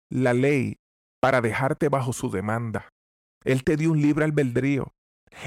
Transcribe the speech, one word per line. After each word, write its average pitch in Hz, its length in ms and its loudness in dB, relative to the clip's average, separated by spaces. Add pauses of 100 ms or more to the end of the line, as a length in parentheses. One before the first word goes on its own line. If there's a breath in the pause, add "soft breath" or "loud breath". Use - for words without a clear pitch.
(120)
la 127 220 2
ley 127 420 0 (460)
para 127 180 2
dejarte 131 480 -2
bajo 131 240 0
su 123 180 -6
demanda. 107 600 -4 (520)
Él 131 220 0
te 156 140 0
dio 160 140 2
un 151 100 2
libre 151 240 2
albedrío. 135 680 -2 (540 loud breath)